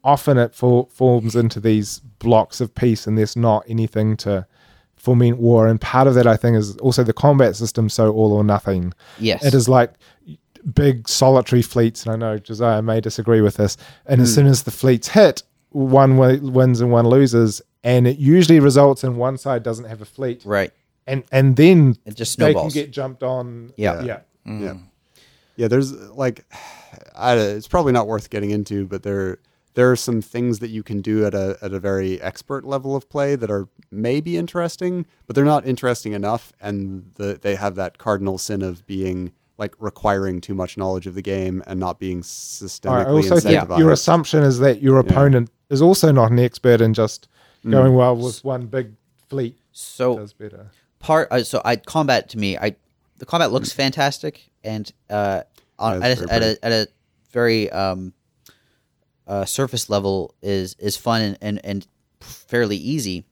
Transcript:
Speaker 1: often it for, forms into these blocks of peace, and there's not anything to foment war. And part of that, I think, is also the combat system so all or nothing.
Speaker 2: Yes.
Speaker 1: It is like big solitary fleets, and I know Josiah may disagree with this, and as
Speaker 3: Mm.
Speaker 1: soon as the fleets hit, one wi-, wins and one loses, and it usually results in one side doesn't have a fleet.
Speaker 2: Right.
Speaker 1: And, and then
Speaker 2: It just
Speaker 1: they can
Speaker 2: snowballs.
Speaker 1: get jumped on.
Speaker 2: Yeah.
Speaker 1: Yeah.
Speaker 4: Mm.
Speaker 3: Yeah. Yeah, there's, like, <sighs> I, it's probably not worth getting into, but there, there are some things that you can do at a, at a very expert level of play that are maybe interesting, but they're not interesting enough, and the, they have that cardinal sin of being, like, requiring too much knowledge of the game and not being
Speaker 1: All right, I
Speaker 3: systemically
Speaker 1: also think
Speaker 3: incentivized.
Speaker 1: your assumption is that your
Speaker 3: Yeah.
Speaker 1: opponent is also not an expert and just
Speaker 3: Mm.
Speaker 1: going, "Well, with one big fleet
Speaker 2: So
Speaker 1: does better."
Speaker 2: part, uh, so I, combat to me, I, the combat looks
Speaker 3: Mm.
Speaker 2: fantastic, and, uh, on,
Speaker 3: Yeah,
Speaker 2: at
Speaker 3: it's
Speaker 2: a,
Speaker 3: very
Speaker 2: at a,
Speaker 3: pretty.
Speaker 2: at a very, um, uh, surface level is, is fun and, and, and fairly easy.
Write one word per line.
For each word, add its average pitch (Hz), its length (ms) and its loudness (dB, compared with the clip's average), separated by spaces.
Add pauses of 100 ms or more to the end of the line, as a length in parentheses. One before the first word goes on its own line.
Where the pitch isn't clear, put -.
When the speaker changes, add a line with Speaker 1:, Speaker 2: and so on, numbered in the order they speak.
Speaker 1:
often 139 340 2
it 120 160 0
for, 123 380 2
forms 120 440 0
into 113 240 0
these 107 400 -2 (200)
blocks 113 420 0
of 113 140 -8
peace, 117 320 -2
and 107 100 -2
there's 107 180 -2
not 113 320 0
anything 110 500 -2
to 98 280 -4 (500)
foment 123 440 2
war. 117 280 6
And 113 140 2
part 131 260 2
of 131 60 4
that, 120 140 4
I 110 100 4
think, 117 200 2
is 104 200 -4
also 127 260 0
the 113 100 0
combat 135 420 4
system 110 340 -2
so 107 240 2
all 110 180 4
or 104 120 2
nothing. 95 500 -2 (240)
Speaker 2:
Yes. 110 260 -2
Speaker 1:
It 135 120 2
is 120 120 4
like 127 260 4 (840)
big 131 320 2
solitary 131 540 2
fleets, 117 440 -2
and 113 80 -4
I 110 40 -6
know 110 200 -4
Josiah 110 460 -2
may 113 180 0
disagree 110 400 2
with 104 160 2
this, 104 200 0 (280)
and 123 160 4
as 120 100 4
Speaker 3:
Mm. 107 40 0
Speaker 1:
soon 143 120 6
as 127 160 4
the 120 80 -8
fleets 127 380 0
hit, 196 340 4 (280)
one 135 460 4
wi-, 131 240 4
wins 127 400 2
and 120 100 0
one 117 160 4
loses, 117 540 4 (220)
and 123 240 2
it 139 100 0
usually 156 420 6
results 139 440 4
in 123 140 -4
one 127 200 -4
side 127 240 -4
doesn't 113 240 -8
have 107 160 -18
a 107 40 -18
fleet. 123 380 -10
Speaker 2:
Right. 101 280 -4 (340)
Speaker 1:
And, 135 260 -6
and 135 240 4
then 151 500 6
Speaker 2:
It 107 100 -18
just - 240 -8
Speaker 1:
they - 60 4
can 151 80 4
Speaker 2:
snowballs. 151 200 -2
Speaker 1:
get 143 160 -6
jumped 131 320 -10
on. 123 560 -8
Speaker 2:
Yeah. 107 260 -4
Speaker 1:
Yeah. 110 160 -10 (280)
Speaker 4:
Mm. 107 160 -12
Speaker 3:
Yeah. 95 100 -10 (800)
Yeah, 117 120 -2
there's, 131 260 0
like, 120 520 -8 (360)
<sighs> - 340 -20
I, 120 220 0
it's 104 300 -2
probably 156 240 0
not 113 160 0
worth 110 240 -8
getting 104 180 -6
into, 101 380 -6
but 95 160 -12
there, 98 340 -6 (380)
there 123 160 4
are 123 40 2
some 117 280 -4
things 120 360 -4
that 117 100 -10
you 110 120 -10
can 101 200 -8
do 107 260 -2
at 98 80 -4
a, 98 260 -6
at 98 120 -10
a 95 60 -8
very 95 420 -4
expert 135 440 -12
level 135 300 -8
of 131 120 -8
play 143 280 -4
that 113 160 -6
are 98 160 -4 (240)
maybe 135 440 -4
interesting, 175 720 -6 (220)
but 113 80 -10
they're 143 100 2
not 147 220 0
interesting 120 460 -4
enough, 104 460 -6
and 98 560 -10
the, 101 240 -8
they 101 140 -4
have 98 220 -6
that 92 240 -10
cardinal 98 400 -4
sin 98 240 -8
of 90 240 -10
being, 92 440 -8 (280)
like, 104 200 -10
requiring 98 640 -4
too 98 140 -12
much 92 200 -8
knowledge 95 300 -6
of 92 80 -12
the 95 80 -10
game 92 460 -6
and 92 120 -10
not 90 200 -8
being 92 180 -8
Speaker 1:
All 87 40 -10
right, - 40 -16
I - 840 -8
Speaker 3:
systemically 151 60 0
Speaker 1:
also 170 240 2
think - 220 2
Speaker 3:
incentivized. 180 180 -4
Speaker 1:
your 160 120 4
assumption 156 520 0
is 135 160 2
that 131 220 2
your 135 220 4
Speaker 3:
Yeah. - 80 -2
Speaker 1:
opponent 135 380 4 (200)
is 139 140 0
also 170 280 4
not 117 200 4
an 120 80 2
expert 120 420 2
and 110 140 2
just 110 320 -4 (380)
Speaker 3:
Mm. 113 60 -4
Speaker 1:
going, 131 240 6
"Well, 123 200 4
with 120 280 -10
one 127 240 -8
big 120 240 -8 (360)
fleet 131 300 -10 (140)
Speaker 2:
So 127 480 -6
Speaker 1:
does 104 140 -18
better." 101 340 -20 (320)
Speaker 2:
part, 160 320 0
uh, 123 120 -2
so - 220 -6
I, 120 120 -2
combat 139 520 -2
to 113 80 -14
me, 98 200 -4
I, 107 180 -6 (420)
the - 80 -20
combat 165 260 -2
looks - 180 -4
Speaker 3:
Mm. - 60 -14
Speaker 2:
fantastic, 139 760 -6 (120)
and, 110 280 -10 (180)
uh, 101 320 -4 (380)
on, 104 220 -4
Speaker 3:
Yeah, 113 40 -6
Speaker 2:
at 127 60 0
Speaker 3:
it's 123 100 -4
Speaker 2:
a, 87 60 -8
Speaker 3:
very 110 80 -4
Speaker 2:
at 113 60 -2
a, 113 40 0 (140)
Speaker 3:
pretty. - 40 -18
Speaker 2:
at 117 80 -4
a 110 160 -2 (440)
very, 113 400 -2
um, 92 420 -6 (1120)
uh, 98 200 -6
surface - 440 -8
level 98 540 -4
is, 95 340 -6
is 101 200 -6
fun 113 240 -4
and, 101 200 -6
and, 104 240 -8
and 98 220 -10 (340)
fairly 110 560 -6
easy. 98 540 -8